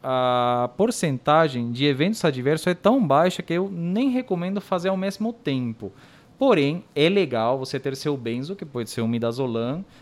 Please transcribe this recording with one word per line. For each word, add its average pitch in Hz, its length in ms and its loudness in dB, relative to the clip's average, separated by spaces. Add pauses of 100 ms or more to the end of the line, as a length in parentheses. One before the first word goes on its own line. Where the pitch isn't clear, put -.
a 123 720 2
porcentagem 147 960 2
de 123 140 0
eventos 147 400 2
adversos 143 420 0
é 180 80 2
tão 226 300 2
baixa 165 380 2
que - 100 -6
eu 185 160 0
nem 190 420 -2
recomendo 196 500 -2
fazer 180 280 -2
ao 190 80 0
mesmo 196 360 -4
tempo. 123 600 -4 (460)
Porém, 170 460 2 (100)
é 147 140 4
legal 131 500 0
você 131 200 -6
ter 135 160 -4
seu 143 220 -4
benzo, 127 400 -6
que 185 80 -12
pode 120 240 -8
ser - 140 -6
um 113 60 0
midazolam, 117 760 -2 (180)